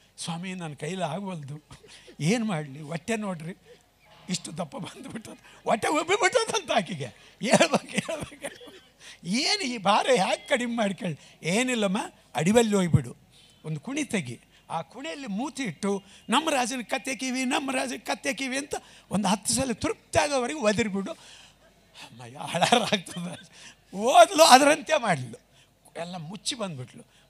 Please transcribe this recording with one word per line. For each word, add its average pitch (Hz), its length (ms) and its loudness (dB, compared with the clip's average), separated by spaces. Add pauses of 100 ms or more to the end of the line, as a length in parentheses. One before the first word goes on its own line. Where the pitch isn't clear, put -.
(180)
"ಸ್ವಾಮಿ, 175 360 -8
ನನ್ನ 170 200 -8
ಕೈಲಿ 175 280 -6
ಆಗವಲ್ದು, 156 680 -8 (520)
ಏನ್ 214 240 2
ಮಾಡ್ಲಿ? 151 360 -4
ಹೊಟ್ಟೆ 165 360 -6
ನೋಡ್ರಿ, 185 380 -8 (760)
ಇಷ್ಟು 180 300 -8
ದಪ್ಪ 175 180 -8
ಬಂದ್ಬಿಟ್ಟದು, 226 580 -12 (300)
ಹೊಟ್ಟೆ 208 240 0
ಉಬ್ಬಿಬಿಟ್ಟದಂತ 370 840 0
ಆಕಿಗೆ. 185 360 -2 (360)
ಹೇಳ್ಬೇಕು, 262 440 4
ಹೇಳ್ಬೇಕು, 294 540 -8
ಹೇಳ್ಬೇಕು. 359 400 -16 (440)
ಏನು 311 380 0
ಈ 247 160 -4
ಭಾರ 202 360 4
ಹ್ಯಾಕ್ 220 340 2
ಕಡಿಮೆ 240 280 0
ಮಾಡ್ಕೊಳ್ಳಿ?" 196 420 -2 (240)
"ಏನಿಲ್ಲಮ್ಮ, 214 560 0 (360)
ಅಡಿವಲ್ಲಿ 208 400 4
ಹೋಗ್ಬಿಡು, 156 420 2 (480)
ಒಂದು 156 160 -6
ಕುಣಿ 277 240 -6
ತೆಗಿ, 131 360 -4 (300)
ಆ 165 120 -6
ಕುಣಿಯಲ್ಲಿ 285 440 -12
ಮೂತಿ 247 360 -6
ಇಟ್ಟು, 196 400 -4 (280)
'ನಮ್ಮ 302 200 2
ರಾಜನ 254 320 0
ಕತ್ತೆ 262 340 -4
ಕಿವಿ, 262 280 -2
ನಮ್ಮ 277 260 -2
ರಾಜನ 262 260 -4
ಕತ್ತೆ 277 380 -4
ಕಿವಿ' 262 220 -4
ಅಂತ 285 180 -6 (360)
ಒಂದು 208 180 0
ಹತ್ತು 214 260 0
ಸಲ 254 180 0
ತೃಪ್ತಿ - 460 -2
ಆಗೋವರೆಗೆ 294 420 0
ಒದರಿಬಿಡು." 208 840 -2 (500)
ಅಮ್ಮಯ್ಯ, 120 420 -18
ಅಳಾರ 151 460 2
ಆಗ್ತದೆ. 175 840 -6 (320)
ಓದ್ಲು, 320 480 8
ಅದರಂತೆ 294 580 8
ಮಾಡ್ಲು. 156 380 -2 (600)
ಎಲ್ಲ 175 160 -10
ಮುಚ್ಚಿ 170 380 -6
ಬಂದ್ಬಿಟ್ಲು. 143 480 -10 (280)